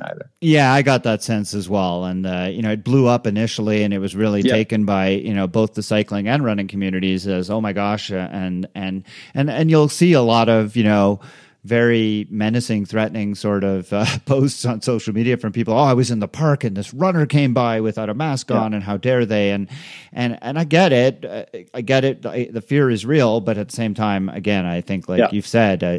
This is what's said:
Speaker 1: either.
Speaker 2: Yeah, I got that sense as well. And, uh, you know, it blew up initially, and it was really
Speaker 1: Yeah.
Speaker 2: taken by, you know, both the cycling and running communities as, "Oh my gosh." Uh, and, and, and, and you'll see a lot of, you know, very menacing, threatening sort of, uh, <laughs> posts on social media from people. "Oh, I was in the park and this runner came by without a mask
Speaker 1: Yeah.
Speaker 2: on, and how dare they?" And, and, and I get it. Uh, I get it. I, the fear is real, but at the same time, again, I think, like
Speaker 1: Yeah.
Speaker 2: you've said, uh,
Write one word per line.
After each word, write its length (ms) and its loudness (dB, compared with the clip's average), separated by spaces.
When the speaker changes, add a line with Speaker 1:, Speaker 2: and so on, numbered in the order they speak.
Speaker 1:
either. 260 -14
Speaker 2:
Yeah, 320 4
I 100 4
got 200 2
that 220 -2
sense 280 -4
as 160 -6
well. 360 0
And, 200 -4
uh, 280 -4
you 100 -6
know, 80 -2
it 140 -4
blew 240 4
up 180 2
initially, 560 0
and 100 0
it 60 -2
was 160 -4
really 280 0
Speaker 1:
Yeah. 100 2
Speaker 2:
taken 320 0
by, 240 2
you 260 -2
know, 140 -2
both 260 0
the 80 -6
cycling 460 -2
and 160 0
running 240 -2
communities 580 -2
as, 240 -4
"Oh 100 -2
my 120 -4
gosh." 400 -2
Uh, 180 -6
and, 460 -6
and, 260 -8
and, 160 0
and 200 0
you'll 180 6
see 240 4
a 100 6
lot 260 4
of, 280 2
you 80 2
know, 340 4
very 680 0
menacing, 560 -2
threatening 480 -4
sort 300 -2
of, 280 -2
uh, 220 0
<laughs> 100 -10
posts 400 0
on 180 -4
social 300 -2
media 240 0
from 140 -6
people. 240 -2
"Oh, 40 4
I 160 4
was 180 2
in 80 -2
the 80 -4
park 340 0
and 140 -4
this 180 -8
runner 320 2
came 280 2
by 260 2
without 280 -4
a 60 -4
mask 360 -4
Speaker 1:
Yeah. 100 2
Speaker 2:
on, 120 -2
and 120 -4
how 140 -4
dare 280 2
they?" 240 0
And, 160 -2
and, 300 -4
and 180 -4
I 20 0
get 300 4
it. 320 2
Uh, 200 -10
I 60 -6
get 240 2
it. 200 -2
I, 280 -6
the 80 -6
fear 280 2
is 160 0
real, 360 2
but 180 -2
at 120 -6
the 40 -14
same 200 -4
time, 340 -2
again, 360 -2
I 160 -2
think, 280 -6
like 100 0
Speaker 1:
Yeah. 140 4
Speaker 2:
you've 140 -4
said, 360 2
uh, 160 -2